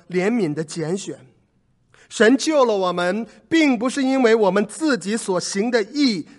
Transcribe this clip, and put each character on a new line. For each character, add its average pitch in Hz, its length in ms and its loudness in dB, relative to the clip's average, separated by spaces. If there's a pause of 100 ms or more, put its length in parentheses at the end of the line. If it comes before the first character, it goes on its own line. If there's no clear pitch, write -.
怜 180 200 0
悯 214 240 0
的 156 120 -6
拣 165 340 -6
选。 165 180 -12 (920)
神 226 280 4
救 302 280 2
了 220 120 0
我 180 160 0
们， 180 320 -2 (240)
并 294 300 2
不 247 100 -2
是 277 140 -4
因 262 180 0
为 226 140 4
我 208 160 4
们 202 160 0
自 277 320 -2
己 196 180 -6
所 196 220 -4
行 202 320 -4
的 233 140 2
义， 254 420 -2 (120)